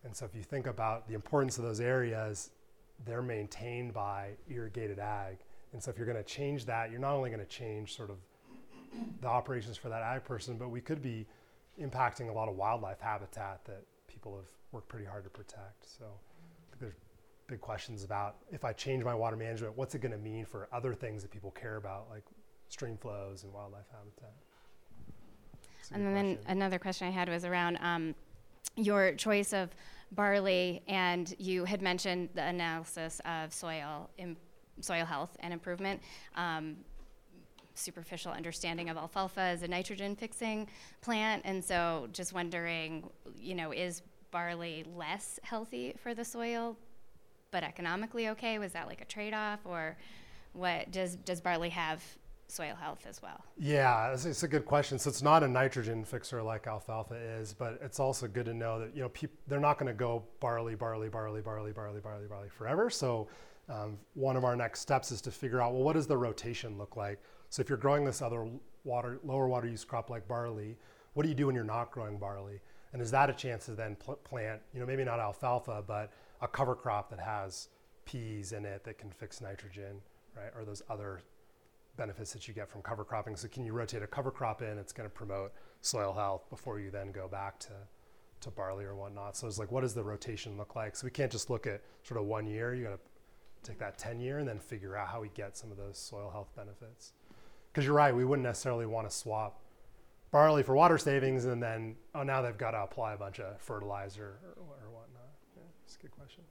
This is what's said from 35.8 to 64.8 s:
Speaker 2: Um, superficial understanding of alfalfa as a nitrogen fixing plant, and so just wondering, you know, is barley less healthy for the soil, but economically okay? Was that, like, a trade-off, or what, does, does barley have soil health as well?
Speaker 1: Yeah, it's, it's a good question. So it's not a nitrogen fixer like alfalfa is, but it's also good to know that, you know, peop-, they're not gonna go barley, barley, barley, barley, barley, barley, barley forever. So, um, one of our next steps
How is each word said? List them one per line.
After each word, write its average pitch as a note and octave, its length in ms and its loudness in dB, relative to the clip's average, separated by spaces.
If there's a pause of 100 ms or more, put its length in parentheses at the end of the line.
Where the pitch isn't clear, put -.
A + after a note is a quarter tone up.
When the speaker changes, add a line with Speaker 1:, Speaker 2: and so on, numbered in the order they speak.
Speaker 2:
Um, D#3+ 420 -2 (960)
superficial E3+ 580 -6
understanding E3 560 -2
of D#3+ 80 -2
alfalfa F#3+ 420 -2
as F3 240 2
a F3 40 -2
nitrogen G3 480 -2
fixing A3 520 -2 (340)
plant, A3 440 2
and F#3+ 180 0
so E3+ 480 2
just F3+ 220 -4
wondering, E3+ 760 -2 (280)
you C#3+ 180 -6
know, D#3+ 160 -2
is E3+ 300 -2 (300)
barley E3+ 540 -2 (100)
less E3+ 480 -4
healthy A#3+ 580 -4
for A#3+ 120 -4
the A3+ 120 -4
soil, A#3 520 -2 (760)
but F3 120 2
economically G3 640 0
okay? A3 300 0
Was F#3+ 140 -4
that, E3+ 140 -4
like, - 140 -8
a - 40 -10
trade-off, G#3+ 600 -2
or E3 320 -2 (560)
what, F3 380 2
does, F#3 260 0
does F3+ 220 -2
barley E3+ 300 2
have E3 340 0 (440)
soil - 280 -4
health D3+ 320 -6
as G2+ 140 -12
well? - 240 -12 (120)
Speaker 1:
Yeah, C3 540 8
it's, C3 140 0
it's D#3+ 180 0
a E3 40 0
good D3 180 4
question. C#3 340 6
So C#3+ 100 2
it's - 120 -2
not D3+ 220 12
a C#3 40 6
nitrogen B2 560 4
fixer A#2 380 -4
like A2 260 -2
alfalfa A2 480 -4
is, A2+ 380 -6
but A#2 280 -4
it's - 180 -6
also C3+ 280 4
good A2+ 200 0
to A#2 60 0
know A2+ 260 0
that, A2+ 160 -4
you C#3+ 80 -2
know, B2 60 0
peop-, - 280 -6 (100)
they're C#3 120 2
not D3 180 8
gonna B2+ 160 2
go A#2 300 2 (160)
barley, A#2 360 2
barley, A2 340 0
barley, G#2+ 320 -2
barley, G#2+ 300 -4
barley, G#2 300 -6
barley, G#2 260 -8
barley G2+ 220 -10
forever. D#3+ 400 4
So, A#2 400 2 (400)
um, G#2+ 300 -4 (160)
one C3+ 200 6
of B2+ 80 6
our B2 120 8
next A#2+ 240 0
steps - 320 4